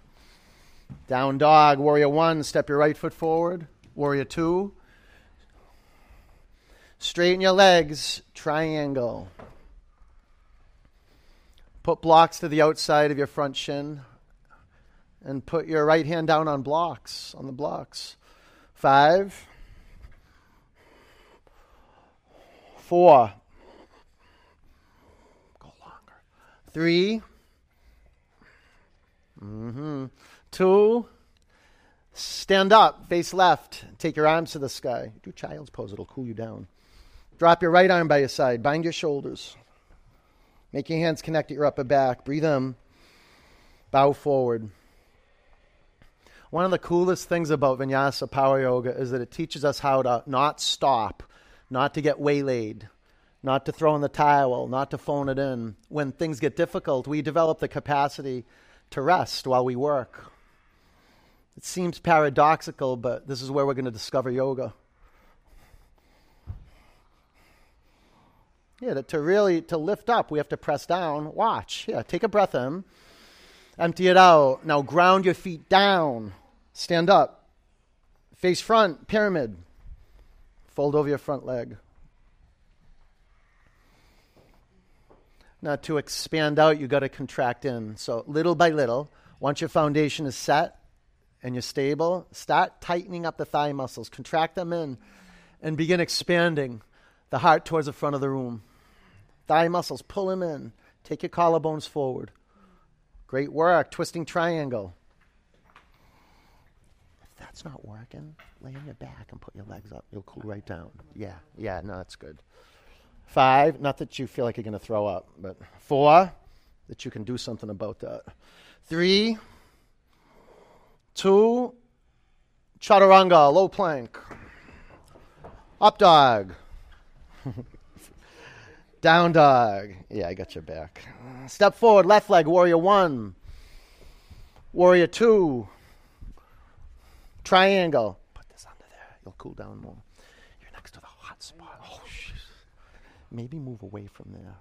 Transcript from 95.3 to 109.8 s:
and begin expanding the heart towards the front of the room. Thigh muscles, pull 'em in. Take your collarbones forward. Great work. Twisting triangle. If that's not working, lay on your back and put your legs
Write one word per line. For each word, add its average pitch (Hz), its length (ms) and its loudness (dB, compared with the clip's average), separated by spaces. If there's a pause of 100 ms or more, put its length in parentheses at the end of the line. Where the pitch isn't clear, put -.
and 156 160 -8
begin 165 220 0
expanding 160 800 -2 (500)
the 131 80 -4
heart 160 260 4
towards 160 220 -2
the 143 60 -8
front 143 220 -6
of 135 60 -6
the 139 100 -4
room. 123 320 -8 (840)
Thigh 165 200 2
muscles, 170 340 -6
pull 190 280 -8
'em 185 120 -6
in. 135 300 -10 (300)
Take - 200 -12
your - 80 -10
collarbones 160 580 -2
forward. 131 420 -8 (960)
Great 143 240 -6
work. 160 400 0
Twisting 165 360 -10
triangle. 143 680 -6 (2250)
If - 160 -20
that's - 260 -20
not 151 220 -20
working, 123 500 -20 (240)
lay 131 140 -20
on 143 100 -20
your 135 100 -20
back 131 360 -20
and - 100 -20
put - 140 -20
your 101 100 -20
legs 104 260 -20